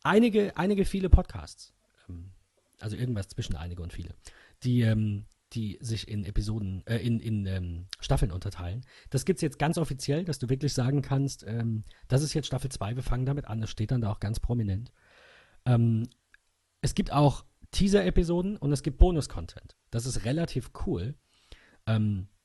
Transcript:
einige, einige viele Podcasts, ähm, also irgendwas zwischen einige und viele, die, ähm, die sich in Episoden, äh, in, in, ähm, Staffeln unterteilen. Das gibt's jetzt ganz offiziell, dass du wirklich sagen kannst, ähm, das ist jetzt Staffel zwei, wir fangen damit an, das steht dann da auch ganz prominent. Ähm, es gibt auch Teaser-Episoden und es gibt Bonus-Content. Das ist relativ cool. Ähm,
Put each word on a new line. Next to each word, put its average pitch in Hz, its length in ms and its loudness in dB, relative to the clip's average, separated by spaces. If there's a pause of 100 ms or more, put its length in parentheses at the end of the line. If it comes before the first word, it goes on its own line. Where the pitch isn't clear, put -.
einige, 208 540 4
einige 196 300 2
viele 190 240 -2
Podcasts, - 640 4 (340)
ähm, 90 240 -14 (480)
also 104 160 -8
irgendwas 120 320 -4
zwischen - 280 -4
einige 87 260 -8
und 85 100 -10
viele, 90 220 -10 (480)
die, 123 180 2
ähm, 107 460 2 (260)
die 110 300 -6
sich 110 260 -6
in 104 160 -6
Episoden, 104 600 -4
äh, 117 100 -2
in, 117 240 0
in, 107 240 -2
ähm, 90 420 -6 (140)
Staffeln 127 320 2
unterteilen. 95 540 -8 (240)
Das 135 160 -2
gibt's 185 160 0
jetzt 151 160 -2
ganz 160 180 0
offiziell, 151 480 -2
dass 165 140 -6
du 120 100 -6
wirklich 135 240 0
sagen 131 300 0
kannst, 139 440 -2
ähm, 113 380 -4 (240)
das 131 140 4
ist 151 100 -2
jetzt 151 140 -2
Staffel 131 240 -4
zwei, 110 260 -6
wir 127 60 -6
fangen 127 240 0
damit 143 180 -2
an, 110 160 -4
das 107 80 -4
steht - 220 -4
dann 127 100 2
da 107 100 0
auch 101 100 -6
ganz 110 200 -2
prominent. 113 520 -2 (760)
Ähm, 117 420 4 (720)
es - 140 -2
gibt - 180 -2
auch 143 320 4 (260)
Teaser-Episoden 185 880 4
und 143 160 0
es 139 100 0
gibt 147 140 -4
Bonus-Content. - 800 4 (140)
Das 117 160 -4
ist 123 180 -4
relativ 143 460 -2 (160)
cool. 101 300 -4 (680)
Ähm, 107 420 0 (160)